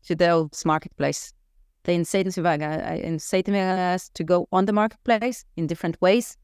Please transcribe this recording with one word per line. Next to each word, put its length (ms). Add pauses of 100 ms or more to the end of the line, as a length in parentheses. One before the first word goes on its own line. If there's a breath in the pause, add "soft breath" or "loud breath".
to 120
those 480
marketplace. 680 (500)
They 120
incentivize, 640
uh, 440
incentivize 880
us 200
to 100
go 260
on 160
the 60
marketplace 720 (120)
in 100
different 340
ways 440